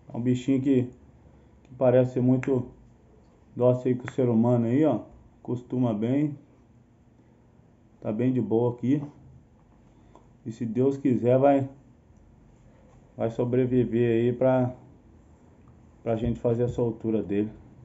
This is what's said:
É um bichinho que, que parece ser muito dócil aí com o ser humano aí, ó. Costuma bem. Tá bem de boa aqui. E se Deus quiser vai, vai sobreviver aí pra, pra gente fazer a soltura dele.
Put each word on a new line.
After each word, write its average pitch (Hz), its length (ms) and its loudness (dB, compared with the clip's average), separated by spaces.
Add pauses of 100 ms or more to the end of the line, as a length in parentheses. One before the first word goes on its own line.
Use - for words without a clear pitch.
(140)
É - 20 -10
um 120 60 -8
bichinho 127 400 0
que, 131 220 2 (800)
que - 140 -20
parece 127 360 4
ser 127 80 -2
muito 127 440 0 (880)
dócil 127 380 2
aí 127 60 0
com - 100 -12
o - 40 -12
ser 127 180 0
humano 117 360 2
aí, 131 200 2
ó. 120 140 0 (440)
Costuma 123 500 -4
bem. 135 440 -2 (1600)
Tá 117 100 -6
bem 120 200 0
de 127 80 0
boa 113 320 0
aqui. 135 300 -2 (1400)
E 117 60 -10
se 117 140 -10
Deus 127 300 0
quiser 123 420 2
vai, 139 300 4 (1500)
vai 113 140 -2
sobreviver 120 800 0
aí 117 200 2
pra, 127 420 0 (1300)
pra 113 120 -2
gente 117 240 -4
fazer 120 240 0
a 120 40 -2
soltura 113 540 -4
dele. 101 280 -2 (360)